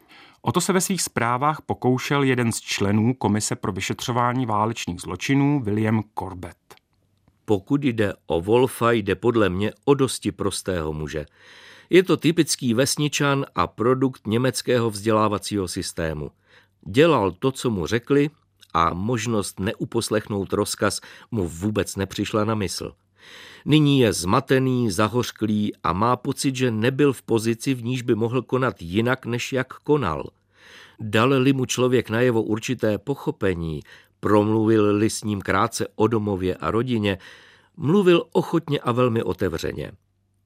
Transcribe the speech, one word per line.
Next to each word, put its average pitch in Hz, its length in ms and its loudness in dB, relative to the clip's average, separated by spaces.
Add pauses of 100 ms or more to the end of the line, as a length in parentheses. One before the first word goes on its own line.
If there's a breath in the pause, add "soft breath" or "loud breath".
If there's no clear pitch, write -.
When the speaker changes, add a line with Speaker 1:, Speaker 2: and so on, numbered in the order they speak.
(420 loud breath)
Speaker 1:
O 123 100 0
to 180 100 2
se 196 120 2
ve 180 80 2
svých 185 200 -2
zprávách 123 600 -2
pokoušel 127 640 0
jeden 123 280 2
z - 80 -6
členů 107 540 0
Komise 107 420 -2
pro - 160 -4
vyšetřování 120 760 -2
válečných 107 560 -2
zločinů 139 580 0
William 107 440 0 (160)
Corbett. 92 560 -12 (680)
Speaker 2:
Pokud 139 380 0
jde 110 300 0 (140)
o 85 140 0
Wolfa, 117 500 2
jde 98 240 2
podle 117 340 2
mě 98 220 -2 (140)
o 143 80 6
dosti 131 380 0
prostého 90 600 -4
muže. 76 320 -8 (640 loud breath)
Je 180 140 6
to 156 140 2
typický 143 560 0
vesničan 139 720 0 (100)
a 90 120 2
produkt 131 600 0
německého 120 640 0
vzdělávacího 104 800 0
systému. 80 640 -6 (560 soft breath)
Dělal 120 440 4
to, 131 200 -4
co - 180 -4
mu 90 180 -2
řekli, 139 420 0 (440)
a 82 200 2
možnost 107 680 -4
neuposlechnout 107 920 -2
rozkaz 101 480 -2 (300 loud breath)
mu 98 160 -2
vůbec 90 480 -4
nepřišla 104 500 -4
na 110 100 -2
mysl. - 400 -6 (680 loud breath)
Nyní 143 340 4
je 107 140 4
zmatený, 123 800 0
zahořklý 107 800 0 (100)
a 85 100 0
má 117 220 2
pocit, 135 400 -4
že 127 160 0
nebyl 131 420 2
v - 80 -16
pozici, 113 520 -2
v 120 100 -8
níž 123 180 -4
by 120 140 0
mohl 117 260 -2
konat 123 400 -2
jinak, 110 440 -2
než 120 280 -6
jak 127 200 -4
konal. 101 560 -2 (680 loud breath)
Dal-li 127 540 4
mu 127 120 -2
člověk 123 440 2
najevo 113 340 2
určité 107 540 -2
pochopení, 85 840 -4 (380 loud breath)
promluvil-li 107 920 4
s - 140 -8
ním 104 180 -4
krátce 101 540 -2
o 107 120 2
domově 104 480 -2
a 80 160 -4
rodině, 107 460 0 (600 loud breath)
mluvil 175 540 4
ochotně 160 480 -2
a 123 120 -2
velmi 117 320 2
otevřeně. 78 680 -4 (540)